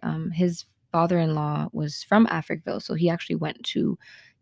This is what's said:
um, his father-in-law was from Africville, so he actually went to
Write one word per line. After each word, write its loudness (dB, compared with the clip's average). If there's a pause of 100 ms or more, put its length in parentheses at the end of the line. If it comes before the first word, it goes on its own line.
um, -4
his 0 (260)
father-in-law 2
was -6
from 6
Africville, -6
so -6
he 4
actually -2
went -4
to -2 (440)